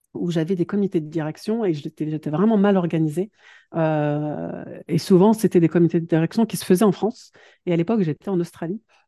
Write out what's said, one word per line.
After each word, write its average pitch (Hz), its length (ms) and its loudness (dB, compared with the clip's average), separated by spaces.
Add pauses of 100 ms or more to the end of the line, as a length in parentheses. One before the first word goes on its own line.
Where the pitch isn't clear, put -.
(140)
où 175 160 -6
j'avais 165 260 -2
des 170 120 -2
comités 190 340 -2
de 151 80 -8
direction 165 560 -4
et 175 80 0
j'étais, 151 380 -8
j'étais 151 180 -6
vraiment 202 280 2
mal 196 200 4
organisée. 165 540 0 (420)
Euh, 151 920 -2 (240)
et 165 120 0
souvent, 202 340 6
c'était 185 260 2
des 165 100 4
comités 175 300 2
de 165 60 -4
direction 165 400 0
qui 175 120 -4
se - 80 -10
faisaient 190 200 4
en 196 60 4
France. - 400 -4 (340)
Et 175 80 -2
à - 20 2
l'époque, 196 260 0
j'étais 160 280 -4
en 185 100 0
Australie. 175 440 -8 (240)